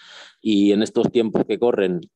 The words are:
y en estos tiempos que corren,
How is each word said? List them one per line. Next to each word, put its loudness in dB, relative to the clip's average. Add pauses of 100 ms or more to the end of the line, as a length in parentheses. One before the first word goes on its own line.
(420)
y 2
en 2
estos -2
tiempos 0
que -4
corren, -2 (140)